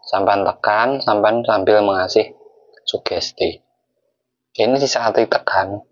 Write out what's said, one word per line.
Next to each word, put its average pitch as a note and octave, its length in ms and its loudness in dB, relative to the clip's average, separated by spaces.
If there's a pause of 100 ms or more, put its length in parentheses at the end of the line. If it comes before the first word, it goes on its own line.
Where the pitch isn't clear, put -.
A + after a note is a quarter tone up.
sampean G2 400 0
tekan, A2 560 0
sampean A2 480 0
sambil G#2+ 400 2
mengasih F#2+ 480 0 (480)
sugesti. - 800 -6 (960)
Ini A2+ 160 2
di C#3 160 0
saat A#2 240 -2
ditekan G2+ 640 0 (140)